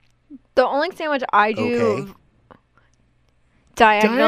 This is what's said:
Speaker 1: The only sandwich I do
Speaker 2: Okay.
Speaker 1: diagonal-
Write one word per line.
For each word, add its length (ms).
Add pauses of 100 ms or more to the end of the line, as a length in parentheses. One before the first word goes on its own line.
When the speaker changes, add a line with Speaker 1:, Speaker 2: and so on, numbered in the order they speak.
(560)
Speaker 1:
The 100
only 300
sandwich 280 (100)
I 180
do 120
Speaker 2:
Okay. 480 (1600)
Speaker 1:
diagonal- 420 (100)